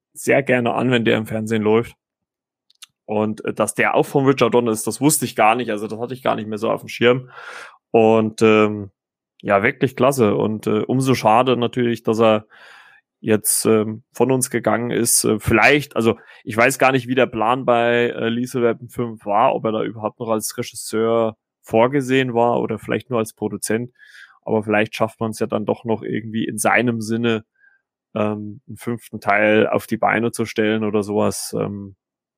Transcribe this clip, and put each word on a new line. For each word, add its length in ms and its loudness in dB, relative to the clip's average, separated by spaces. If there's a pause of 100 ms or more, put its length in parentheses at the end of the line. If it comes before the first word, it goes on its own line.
(120)
sehr 300 0
gerne 320 0
an, 180 0
wenn 140 2
der 120 2
im 100 -4
Fernsehen 340 -4
läuft. 340 0 (1080)
Und, 400 -4
äh, 80 -6
dass 220 -2
der 200 0
auch 120 2
von 180 0
Richard 280 2
Donner 180 2
ist, 160 -4
das 120 -8
wusste 260 2
ich 100 -8
gar 200 4
nicht. 140 -6
Also 180 -6
das 120 -10
hatte 160 -8
ich 80 -20
gar 120 0
nicht 120 -8
mehr 100 -8
so 140 -2
auf 100 -4
dem 80 -18
Schirm. 400 2 (640)
Und, 500 4
ähm, 480 4 (520)
ja, 220 2
wirklich 320 0
klasse. 400 2
Und, 320 -4
äh, 140 0
umso 340 0
schade 400 4
natürlich, 480 -2
dass 160 -2
er 260 4 (760)
jetzt, 440 0
ähm, 460 0
von 220 0
uns 160 -2
gegangen 420 -2
ist. 320 0
Äh, 160 0
vielleicht, 560 2
also 240 0 (240)
ich 140 -6
weiß 200 2
gar 140 4
nicht, 160 -2
wie 80 -2
der 100 4
Plan 380 -2
bei, 460 2
äh, 180 -4
Lethal 360 -4
Weapon 260 -2
fünf 360 -8
war, 300 2
ob 80 -6
er 80 0
da 120 -2
überhaupt 360 -8
noch 80 -8
als 300 -4
Regisseur 800 -2 (240)
vorgesehen 720 2
war 260 2
oder 200 -4
vielleicht 300 -6
nur 100 -2
als 140 -6
Produzent. 600 -6 (480)
Aber 220 -2
vielleicht 320 -2
schafft 260 -4
man's 180 -6
ja 80 -2
dann 180 -4
doch 200 -4
noch 160 -2
irgendwie 420 -6
in 140 -6
seinem 420 0
Sinne, 460 -2 (680)
ähm, 520 -4
einen 100 -16
fünften 440 -10
Teil 460 4
auf 200 -2
die 100 -4
Beine 340 0
zu 120 -6
stellen 400 -2
oder 180 -2
sowas. 560 -2
Ähm, 380 -8 (420)